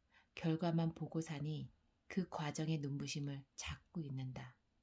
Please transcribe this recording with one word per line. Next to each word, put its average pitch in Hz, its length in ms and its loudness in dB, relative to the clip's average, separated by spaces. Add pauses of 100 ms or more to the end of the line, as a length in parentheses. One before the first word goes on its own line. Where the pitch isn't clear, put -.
(360)
결과만 165 580 4
보고 160 280 -2
사니 147 500 -2 (360)
그 185 220 0
과정의 156 500 2
눈부심을 143 640 -2 (120)
자꾸 - 460 -6
잊는다. 131 540 -4 (280)